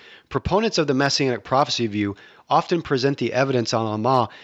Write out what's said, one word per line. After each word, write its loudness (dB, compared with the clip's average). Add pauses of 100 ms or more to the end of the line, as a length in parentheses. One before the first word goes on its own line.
(300)
Proponents -2
of 2
the 2
Messianic 0
prophecy 0
view -2 (340)
often 0
present 0
the -2
evidence 0
on 0
Alma 0 (140)